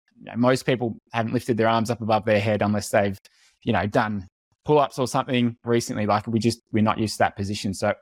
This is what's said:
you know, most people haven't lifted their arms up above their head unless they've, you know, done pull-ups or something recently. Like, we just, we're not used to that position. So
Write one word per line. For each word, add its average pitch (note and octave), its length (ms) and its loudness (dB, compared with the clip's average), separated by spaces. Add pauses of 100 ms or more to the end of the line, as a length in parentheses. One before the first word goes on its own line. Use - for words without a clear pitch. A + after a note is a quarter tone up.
(200)
you - 60 -20
know, G#2 100 -14
most B2 300 2
people A#2+ 320 -2 (140)
haven't A2+ 200 -2
lifted A#2+ 240 -2
their A2 120 2
arms A2+ 220 0
up A2+ 100 -4
above A2 260 0
their G#2+ 140 4
head G#2 220 0
unless G#2 280 -2
they've, G2+ 280 2 (440)
you A#2+ 100 -2
know, F#2+ 140 0
done G#2+ 420 -2 (360)
pull-ups D3 360 2
or B2 80 -2
something B2 560 0
recently. A#2 420 -2
Like, G#2 220 0
we A2+ 100 0
just, A2+ 220 0 (120)
we're G#2+ 120 2
not A2 140 0
used G#2+ 160 -2
to - 40 -16
that G2 160 2
position. G2+ 400 -4
So G#2 280 -2